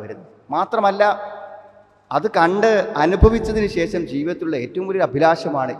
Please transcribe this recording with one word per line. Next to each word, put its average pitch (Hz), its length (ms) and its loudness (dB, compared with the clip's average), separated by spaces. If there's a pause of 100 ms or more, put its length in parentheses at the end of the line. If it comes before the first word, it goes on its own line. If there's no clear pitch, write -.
വരുന്നത്. 104 280 -16 (260)
മാത്രമല്ല, 202 480 0 (1120)
അത് 208 100 0 (100)
കണ്ട് 196 340 4 (320)
അനുഭവിച്ചതിന് 214 640 2 (100)
ശേഷം 170 240 -2 (100)
ജീവിതത്തിലുള്ള 160 540 -4
ഏറ്റവും 180 240 -6
വലിയ 190 200 0
അഭിലാഷമാണ്, 147 720 0